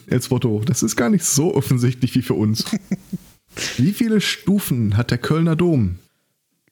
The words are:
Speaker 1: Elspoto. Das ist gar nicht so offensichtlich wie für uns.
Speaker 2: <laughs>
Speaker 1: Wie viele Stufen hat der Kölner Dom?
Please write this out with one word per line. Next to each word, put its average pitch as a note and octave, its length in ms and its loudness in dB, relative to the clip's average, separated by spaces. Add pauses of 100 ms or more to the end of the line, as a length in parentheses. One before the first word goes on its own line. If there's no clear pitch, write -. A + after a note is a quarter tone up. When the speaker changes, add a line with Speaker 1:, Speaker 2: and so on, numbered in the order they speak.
Speaker 1:
Elspoto. A#2+ 580 0
Das - 180 0
ist A3 120 -2
gar A#3+ 140 2
nicht G3+ 160 2
so - 300 0
offensichtlich B2 600 0
wie C4 80 4
für - 120 -2
uns. G#2+ 300 0 (540)
Speaker 2:
<laughs> - 580 -12
Speaker 1:
Wie D3 160 4
viele A3 280 0
Stufen A#2+ 760 0
hat A#2+ 120 0
der A#2+ 80 0
Kölner E3 380 0
Dom? C#3 420 0 (760)